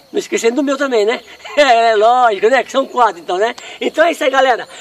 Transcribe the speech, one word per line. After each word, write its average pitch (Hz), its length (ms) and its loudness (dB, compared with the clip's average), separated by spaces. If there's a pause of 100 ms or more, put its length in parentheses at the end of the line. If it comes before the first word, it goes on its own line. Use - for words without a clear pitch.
(140)
não - 60 -4
esquecendo 233 360 -2
do 294 80 0
meu 269 140 -2
também, 247 280 0
né? 226 180 -2
<laughs> - 60 -20 (280)
É, 233 380 4
lógico, 220 520 2
né? 254 160 2
Que - 80 -18
são 269 140 -2
quatro, 247 360 0
então, 185 160 -6
né? 220 160 -2 (280)
Então 311 240 0
é 339 60 0
isso 302 120 -6
aí, 285 60 0
galera. 254 380 0 (140)